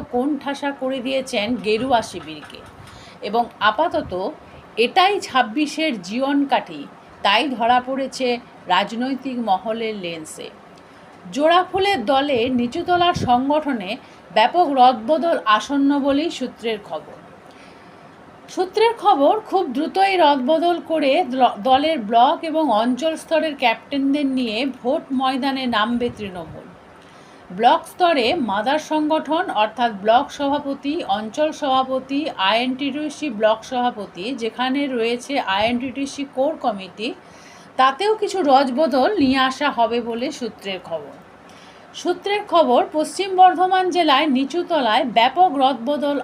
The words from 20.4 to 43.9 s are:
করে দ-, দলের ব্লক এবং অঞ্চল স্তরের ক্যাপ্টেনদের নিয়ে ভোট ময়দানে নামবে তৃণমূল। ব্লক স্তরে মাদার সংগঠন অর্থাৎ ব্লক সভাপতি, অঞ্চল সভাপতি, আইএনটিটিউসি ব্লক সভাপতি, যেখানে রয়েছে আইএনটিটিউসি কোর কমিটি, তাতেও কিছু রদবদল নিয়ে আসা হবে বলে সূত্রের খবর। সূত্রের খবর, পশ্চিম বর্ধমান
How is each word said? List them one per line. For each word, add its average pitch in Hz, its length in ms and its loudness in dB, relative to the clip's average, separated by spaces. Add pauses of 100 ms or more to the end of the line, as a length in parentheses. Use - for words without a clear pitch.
করে 311 440 2
দ-, 240 380 0
দলের 285 360 2
ব্লক 240 440 4
এবং 311 280 0
অঞ্চল 247 460 0
স্তরের 311 400 -2
ক্যাপ্টেনদের 277 720 0
নিয়ে 254 400 -2
ভোট 277 360 -4 (100)
ময়দানে 262 540 -2
নামবে 240 500 0
তৃণমূল। 170 560 -12 (800)
ব্লক 240 360 4
স্তরে 311 460 2
মাদার 226 440 0
সংগঠন 311 720 -2
অর্থাৎ 220 420 0
ব্লক 220 400 2
সভাপতি, 285 720 -4
অঞ্চল 220 480 -2
সভাপতি, 262 840 -2
আইএনটিটিউসি 262 960 -2
ব্লক 214 340 0
সভাপতি, 233 720 -6
যেখানে 254 520 -2
রয়েছে 240 540 -4
আইএনটিটিউসি 247 840 -4 (100)
কোর 294 220 0
কমিটি, 208 580 -6 (640)
তাতেও 269 380 2
কিছু 392 280 -2
রদবদল 277 760 2
নিয়ে 269 200 2
আসা 262 320 0
হবে 233 300 0
বলে 233 320 -6
সূত্রের 196 520 -10
খবর। 147 280 -10 (840)
সূত্রের 403 540 -4
খবর, 311 440 4
পশ্চিম 359 440 -2
বর্ধমান 370 540 6